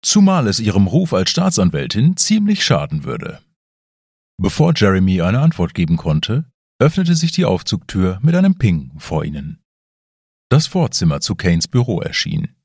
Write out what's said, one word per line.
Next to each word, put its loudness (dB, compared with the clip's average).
Zumal 2
es -2
ihrem 2
Ruf 0
als 0
Staatsanwältin 0
ziemlich 0
schaden -2
würde." -10
Bevor 2
Jeremy 2
eine 0
Antwort 0
geben 0
konnte, -2
öffnete 2
sich 0
die -2
Aufzugtür -2
mit 2
einem 2
Ping -2
vor -4
ihnen. -10
Das 4
Vorzimmer -2
zu -6
Kanes 0
Büro 0
erschien. -6